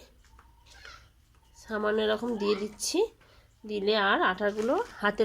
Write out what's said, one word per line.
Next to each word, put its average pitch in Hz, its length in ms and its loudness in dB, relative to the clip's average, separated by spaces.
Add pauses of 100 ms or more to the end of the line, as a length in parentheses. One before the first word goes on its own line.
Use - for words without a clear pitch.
(1600)
সামান্য 214 480 -2
এরকম 220 240 0 (100)
দিয়ে 202 220 2
দিচ্ছি। - 360 -4 (680)
দিলে 208 300 0 (160)
আর 233 80 4 (140)
আটাগুলো 214 420 0 (260)
হাতে 208 240 2